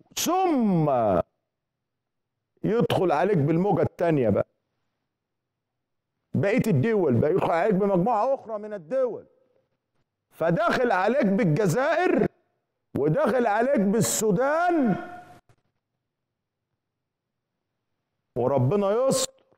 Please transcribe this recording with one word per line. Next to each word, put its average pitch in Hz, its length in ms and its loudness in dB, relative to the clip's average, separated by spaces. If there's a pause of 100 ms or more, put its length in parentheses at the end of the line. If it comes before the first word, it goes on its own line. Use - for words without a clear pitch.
(160)
ثم 247 760 0 (1700)
يدخل 180 480 0
عليك 180 260 0
بالموجة 165 440 0
التانية 151 460 0
بقى، - 180 0 (1900)
بقية 196 320 0
الدول 185 480 0
بقى 127 160 0
يدخل 185 200 0
عليك 175 240 0
بمجموعة 202 600 0
أخرى 220 240 -10
من 214 140 -12
الدول، 202 540 -6 (1040)
فداخل 233 640 0
عليك 226 340 2
بالجزائر 220 1000 2 (720)
وداخل 220 480 0
عليك 233 340 0
بالسودان، 240 1160 0 (3500)
وربنا 139 540 0
يستر 254 420 -2 (260)